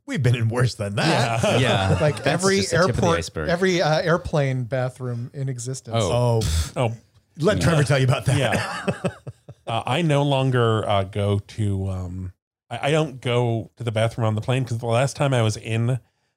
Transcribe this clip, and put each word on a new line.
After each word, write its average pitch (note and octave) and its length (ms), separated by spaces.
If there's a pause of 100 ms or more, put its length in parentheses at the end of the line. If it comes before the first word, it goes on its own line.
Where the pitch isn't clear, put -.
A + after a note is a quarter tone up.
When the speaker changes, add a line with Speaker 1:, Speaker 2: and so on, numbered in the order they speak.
Speaker 1:
we've B3 160
been A#2+ 140
in A2+ 140
worse B2+ 260
than G2+ 200
that. - 480
Speaker 2:
Yeah. - 140
Speaker 3:
Yeah. G2 420
Speaker 4:
Like D3+ 180
Speaker 3:
That's - 100
Speaker 4:
every F#3 300
Speaker 3:
just G3 140
the E3 60
tip F#3 120
of A#2 80
the - 40
Speaker 4:
airport, E3+ 160
Speaker 3:
iceberg. - 320
Speaker 4:
every, F3+ 320
uh, D#3 200
airplane D3 640
bathroom B2+ 680
in C3+ 160
existence. B2 500
Speaker 3:
Oh. A#2 420
Speaker 1:
Oh, - 20 (320)
Speaker 2:
Oh. A#2+ 180 (460)
Speaker 1:
let G3 180
Speaker 2:
Yeah. E2+ 60
Speaker 1:
Trevor D3+ 200
tell C#3+ 140
you C3 80
about B2+ 200
that. C#3 120
Speaker 2:
Yeah. A2+ 480 (800)
Uh, A2+ 220
I C#3+ 160
no C#3+ 180
longer, B2+ 680
uh, G2 180
go G2+ 340
to, G2 500
um, F#2 440 (360)
I, B2 200
I - 20
don't D#3 280
go A#2+ 580
to A#2+ 60
the A#2 80
bathroom A2 360
on G#2+ 80
the G#2+ 60
plane C3 220
'cause A#2 140
the A#2+ 80
last A#2+ 300
time C#3 180
I B2 80
was A2 160
in A#2 420 (380)